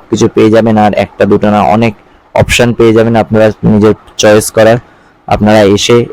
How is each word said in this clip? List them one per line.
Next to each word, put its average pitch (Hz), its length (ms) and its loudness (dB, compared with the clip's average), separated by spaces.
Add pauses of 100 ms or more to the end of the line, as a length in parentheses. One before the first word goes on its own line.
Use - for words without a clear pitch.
(100)
কিছু 113 180 -2
পেয়ে 110 220 0
যাবেন, 110 280 0
আর 104 160 0
একটা 98 300 -4
দুটো 101 260 -2
না, 104 120 0
অনেক 110 320 -2 (400)
অপশন 120 380 -2
পেয়ে 117 200 2
যাবেন 113 240 0
আপনারা 110 340 0 (120)
নিজের 107 320 2 (220)
চয়েস 107 340 0
করার। 110 260 2 (500)
আপনারা 104 360 0
এসে 117 500 0